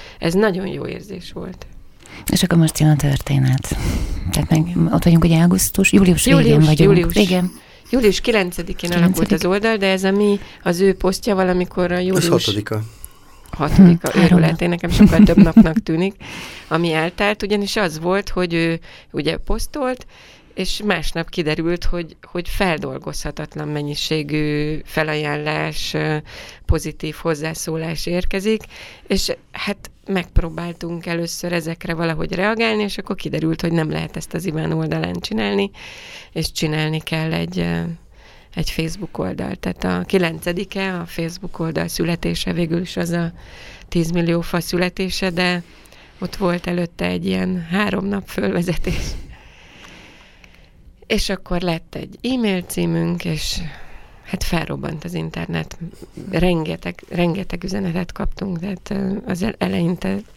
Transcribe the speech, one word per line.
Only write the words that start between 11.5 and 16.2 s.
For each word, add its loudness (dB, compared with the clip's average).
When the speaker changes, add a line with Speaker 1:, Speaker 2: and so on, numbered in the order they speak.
Speaker 1:
a 0
Speaker 3:
Ez -2
Speaker 1:
július 2
Speaker 3:
hatodika. 0
Speaker 1:
hatodika, 8
Speaker 2:
Hm, 2
három 6
Speaker 1:
őrület, 6
Speaker 2:
nap. -2
Speaker 1:
én 2
nekem -2
sokkal 6
több 8
napnak 8
Speaker 2:
<laughs> -6
Speaker 1:
tűnik, 0